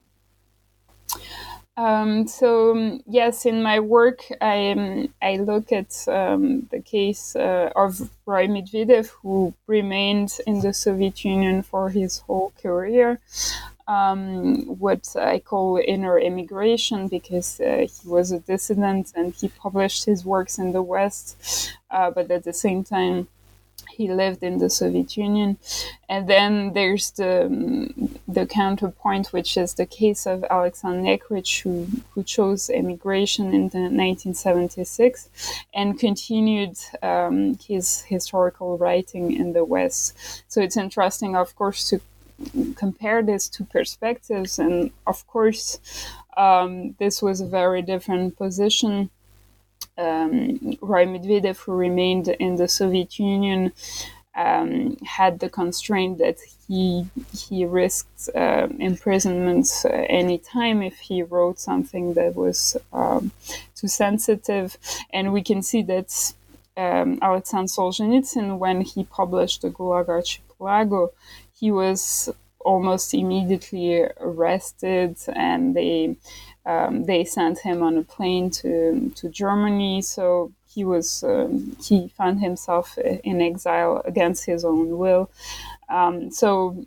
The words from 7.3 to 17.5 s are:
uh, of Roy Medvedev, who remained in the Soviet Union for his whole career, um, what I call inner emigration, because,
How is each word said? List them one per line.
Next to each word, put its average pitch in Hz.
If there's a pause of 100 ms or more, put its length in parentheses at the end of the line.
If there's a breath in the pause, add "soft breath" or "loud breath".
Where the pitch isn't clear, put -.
uh, 180
of 196 (160)
Roy 190
Medvedev, 214 (120)
who 190 (140)
remained 202
in 202
the 196
Soviet 190
Union 190
for 190
his 185
whole 190 (100)
career, 226 (680 loud breath)
um, 190
what 190
I -
call 190
inner 185
emigration, 190
because, 180